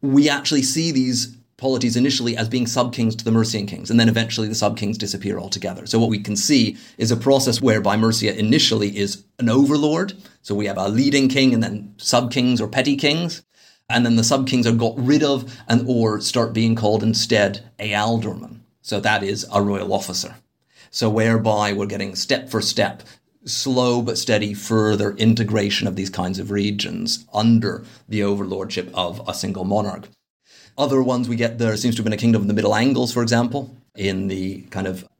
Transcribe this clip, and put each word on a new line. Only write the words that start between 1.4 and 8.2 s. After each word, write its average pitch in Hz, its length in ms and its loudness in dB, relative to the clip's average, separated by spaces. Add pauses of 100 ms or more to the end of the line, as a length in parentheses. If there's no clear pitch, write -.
polities 123 400 0
initially 123 400 0
as 113 120 -2
being 123 180 -2
sub-kings 120 480 0
to - 100 -12
the 117 60 0
Mercian 110 340 2
kings, 87 240 -10
and 117 100 4
then 113 100 6
eventually 113 400 0
the 110 80 -4
sub-kings 107 420 -2
disappear 98 400 -6
altogether. 92 480 -8
So 113 140 2
what 113 100 4
we 107 80 0
can 101 160 -6
see 113 420 2 (220)
is 117 140 0
a 120 40 2
process 127 460 2
whereby 107 340 4
Mercia 110 400 2